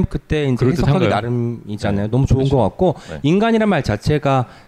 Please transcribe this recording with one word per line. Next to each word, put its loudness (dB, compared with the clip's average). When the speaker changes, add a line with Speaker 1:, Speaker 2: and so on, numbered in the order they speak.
Speaker 1:
그때 -4
이제 0
Speaker 2:
그럴듯한가요? 2
Speaker 1:
해석하기 2
나름이잖아요. -4
Speaker 2:
네. -6
Speaker 1:
너무 2
좋은 2
Speaker 2:
그렇죠. 2
Speaker 1:
것 4
같고, 0
Speaker 2:
네. -10
Speaker 1:
인간이란 2
말 0
자체가 0